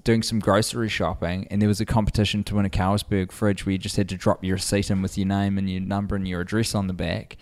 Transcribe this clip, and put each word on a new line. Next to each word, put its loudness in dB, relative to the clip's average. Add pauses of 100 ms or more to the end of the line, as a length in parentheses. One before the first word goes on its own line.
doing 4
some -2
grocery 2
shopping, -2
and 0
there 6
was 2
a 0
competition 2
to -6
win 2
a 0
Carlsberg 0
fridge 0
where 0
you -2
just -6
had 0
to -4
drop 0
your 0
receipt 0
in 2
with -4
your 0
name 0
and -2
your -4
number -2
and -2
your -4
address 0
on 0
the -4
back. -6